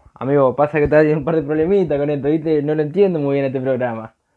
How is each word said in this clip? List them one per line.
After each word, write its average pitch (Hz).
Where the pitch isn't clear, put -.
Amigo, 131
pasa 151
que 147
está 147
teniendo 156
un 139
par 160
de 160
problemitas 156
con 143
esto, 143
¿viste? 156
No 151
lo 156
entiendo 165
muy 139
bien 139
este 135
programa. 120